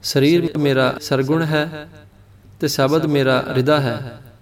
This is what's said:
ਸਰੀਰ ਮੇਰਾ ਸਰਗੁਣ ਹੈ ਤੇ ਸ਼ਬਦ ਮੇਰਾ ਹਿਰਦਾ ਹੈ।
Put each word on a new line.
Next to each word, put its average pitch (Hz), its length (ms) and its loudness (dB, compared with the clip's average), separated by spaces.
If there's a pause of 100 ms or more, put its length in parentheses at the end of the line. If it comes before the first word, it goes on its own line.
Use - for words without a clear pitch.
ਸਰੀਰ 160 540 2
ਮੇਰਾ 135 440 2
ਸਰਗੁਣ 139 420 0
ਹੈ 156 460 -4 (720)
ਤੇ 156 80 -2
ਸ਼ਬਦ 143 380 0
ਮੇਰਾ 135 440 2
ਹਿਰਦਾ 139 320 2
ਹੈ। 120 400 -6 (200)